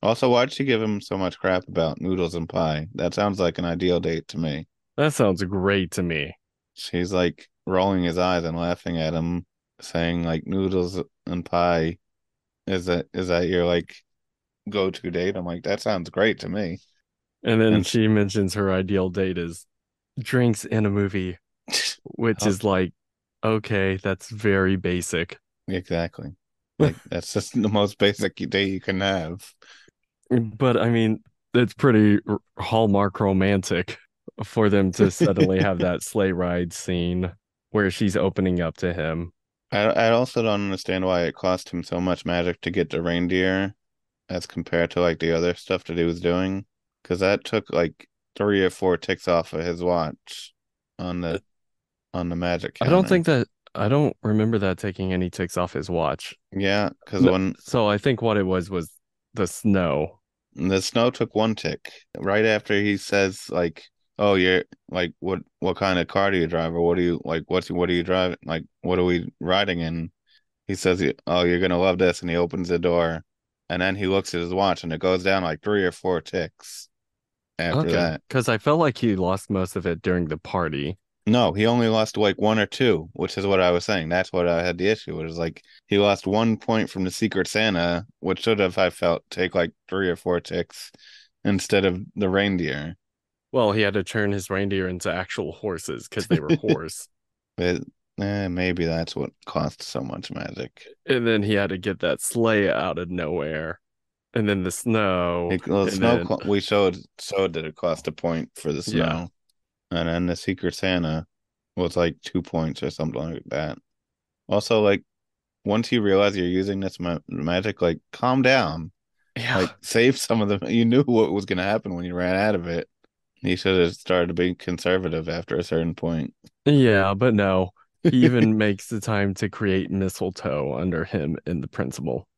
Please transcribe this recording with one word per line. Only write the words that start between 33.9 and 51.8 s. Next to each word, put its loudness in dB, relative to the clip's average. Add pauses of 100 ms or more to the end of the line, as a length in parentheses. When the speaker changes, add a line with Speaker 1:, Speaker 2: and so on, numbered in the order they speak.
Speaker 2:
for 2
them 4
to 4
suddenly 2
have 2
Speaker 1:
<laughs> -
Speaker 2:
that 0
sleigh 0
ride -2
scene -4 (380)
where 2
she's 0
opening 0
up -4
to -2
him. -4 (380)
Speaker 1:
I, -2
I 4
also 2
don't 0
understand -4
why 0
it -4
cost -2
him -6
so -6
much -2
magic -2
to -4
get -2
the -4
reindeer 0 (540)
as -6
compared -2
to, -2
like, 2
the 0
other 0
stuff -4
that -6
he 2
was -2
doing, -2 (380)
'cause -2
that 2
took, -4
like, -2 (280)
three 4
or 2
four 0
ticks -4
off 2
of -4
his -4
watch -4 (440)
on -6
the, -2
Speaker 2:
Uh, -4 (760)